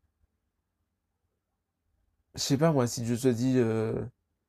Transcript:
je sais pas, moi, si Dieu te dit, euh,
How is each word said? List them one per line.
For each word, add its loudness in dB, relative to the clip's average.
je -10
sais 0
pas, 2
moi, 2
si -6
Dieu -2
te 0
dit, 2
euh, 0